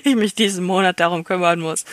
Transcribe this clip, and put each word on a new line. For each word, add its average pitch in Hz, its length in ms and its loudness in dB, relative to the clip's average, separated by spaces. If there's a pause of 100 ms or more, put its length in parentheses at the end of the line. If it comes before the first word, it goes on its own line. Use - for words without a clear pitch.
ich 277 120 4
mich 214 200 0
diesen 196 300 0
Monat 185 340 0
darum 170 240 0
kümmern 170 380 0
muss. 160 320 -6